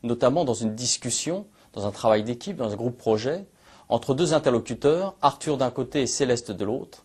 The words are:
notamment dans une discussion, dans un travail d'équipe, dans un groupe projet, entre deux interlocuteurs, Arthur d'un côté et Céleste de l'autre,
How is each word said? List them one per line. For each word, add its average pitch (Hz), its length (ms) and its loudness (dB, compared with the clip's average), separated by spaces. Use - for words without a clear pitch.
notamment 123 420 2
dans 123 100 0
une 110 200 -2
discussion, 127 720 -4
dans 101 140 -4
un 104 40 0
travail 107 320 2
d'équipe, 120 340 -6
dans 113 160 -2
un 104 40 -4
groupe 120 220 -4
projet, 127 480 0
entre 120 260 0
deux 156 180 2
interlocuteurs, 143 880 2
Arthur 143 340 0
d'un 127 140 2
côté 131 320 -2
et 123 40 0
Céleste 123 440 0
de 98 140 -4
l'autre, - 400 -6